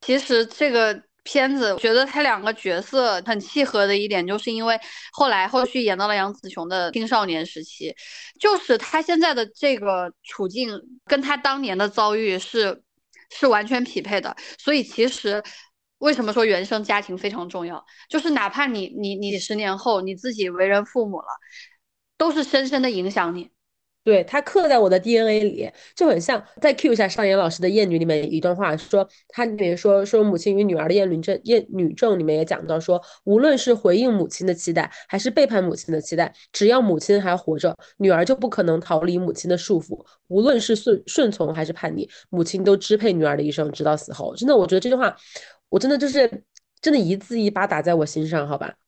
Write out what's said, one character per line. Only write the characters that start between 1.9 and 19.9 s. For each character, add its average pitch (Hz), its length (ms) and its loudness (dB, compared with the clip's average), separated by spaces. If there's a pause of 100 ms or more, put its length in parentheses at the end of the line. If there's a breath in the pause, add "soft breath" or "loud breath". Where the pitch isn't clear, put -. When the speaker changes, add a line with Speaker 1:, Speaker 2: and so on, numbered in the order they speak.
Speaker 1:
得 254 140 2
他 277 160 -4
两 240 180 0
个 214 140 -4
角 185 260 -4
色 226 440 -2
很 220 160 -2
契 277 260 -2
合 208 220 0
的 202 100 0
一 208 100 -4
点， 190 180 -2
就 196 120 -4
是 220 140 -8
因 226 120 -6
为 226 160 0 (320 loud breath)
后 285 160 2
来 196 200 2
后 247 180 0
续 254 160 -4
演 202 160 0
到 202 100 -2
了 208 80 0
杨 196 160 -2
紫 202 160 -18
琼 170 220 -12
的 180 220 -2
青 226 140 -6
少 220 200 0
年 160 180 -4
时 160 200 -14
期， - 300 -14 (460 loud breath)
就 415 180 2
是 254 200 0
他 - 240 -2
现 330 180 0
在 330 140 4
的 240 140 -2
这 269 280 0
个 185 380 -4 (100)
处 - 240 -8
境 226 220 -6 (380)
跟 277 120 2
他 277 160 -2
当 277 260 -2
年 214 140 -4
的 202 140 0
遭 214 260 0
遇 214 220 -2
是， 202 460 -2 (480 soft breath)
是 - 160 0
完 214 180 4
全 247 180 -2
匹 254 180 -6
配 196 200 -4
的。 - 120 -8 (260 loud breath)
所 - 120 -2
以 285 120 2
其 226 240 0
实 208 360 -4 (540 loud breath)
为 294 160 2
什 247 100 -2
么 214 80 -2
说 226 140 2
原 190 180 2
生 208 200 -4
家 208 180 0
庭 190 160 -10
非 202 100 -6
常 180 220 -8
重 175 160 -10
要， 170 180 -12 (240 soft breath)
就 320 120 -2
是 330 100 -4
哪 233 180 0
怕 262 200 -2
你， 214 320 -6
你， 202 160 -4
你 202 240 -4
十 214 160 -6
年 202 200 -4
后 202 260 0